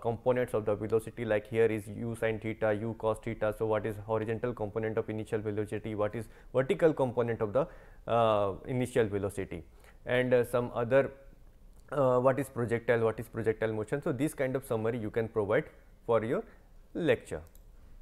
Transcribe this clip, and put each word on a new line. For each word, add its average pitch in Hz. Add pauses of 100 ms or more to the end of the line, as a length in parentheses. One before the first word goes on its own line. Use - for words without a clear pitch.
components 123
of 107
the 107
velocity, 113
like 107
here 113 (100)
is 107 (140)
u 117
sine 110
theta, 110
u 113 (140)
cos 110
theta. 107
So, 113
what 107
is 104 (140)
horizontal 110
component 110
of 110
initial 107
velocity, 107
what 104
is 107 (300)
vertical 156
component 117
of 101
the, 151 (500)
uh, 104 (220)
initial 123
velocity, 95 (540)
and, 127
uh, 123
some 120 (120)
other, 123 (920)
uh, 127
what 131
is -
projectile, 117
what 110
is - (100)
projectile 110
motion. 139
So, 165
this 139
kind 131
of -
summary 113
you 104
can 113 (120)
provide 110 (460)
for 110
your 151 (500)
lecture. 117 (600)